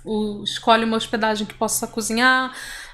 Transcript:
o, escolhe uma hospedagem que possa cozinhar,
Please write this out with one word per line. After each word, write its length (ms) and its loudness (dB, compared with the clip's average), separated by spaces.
o, 400 -4
escolhe 400 4
uma 140 0
hospedagem 500 -2
que 60 -16
possa 340 -2
cozinhar, 680 2